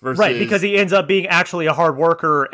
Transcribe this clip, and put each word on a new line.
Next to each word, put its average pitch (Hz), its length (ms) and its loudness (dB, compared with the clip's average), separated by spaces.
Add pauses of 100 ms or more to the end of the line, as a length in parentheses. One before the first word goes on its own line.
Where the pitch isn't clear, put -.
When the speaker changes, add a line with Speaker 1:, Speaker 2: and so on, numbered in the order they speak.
Speaker 1:
Versus 131 160 -6
Speaker 2:
Right, 165 200 2
because 196 240 -2
he 202 160 0
ends 190 160 0
up 185 140 2
being 190 180 0
actually 175 400 -2
a 156 80 0
hard 156 240 0
worker 156 560 0